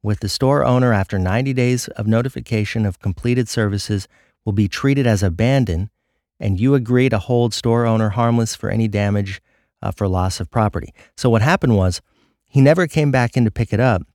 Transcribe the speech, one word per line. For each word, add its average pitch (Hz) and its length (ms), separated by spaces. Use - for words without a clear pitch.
with 104 180
the 101 80
store 135 360
owner 123 280
after 98 260
ninety 110 340
days 123 360
of - 180
notification 113 800
of 95 120
completed 117 500
services 101 600
will 107 80
be 98 160
treated 139 380
as 104 160
abandoned, 104 680
and 95 180
you 131 160
agree 127 340
to 107 100
hold 120 360
store 120 320
owner 110 240
harmless 117 460
for - 140
any 110 180
damage, 101 520
uh, 98 120
for 101 160
loss 92 320
of 90 100
property. - 420
So 127 140
what 113 120
happened 143 340
was 92 240
he 143 120
never 160 260
came 147 240
back 123 260
in 123 80
to 110 60
pick - 220
it 104 80
up. 113 220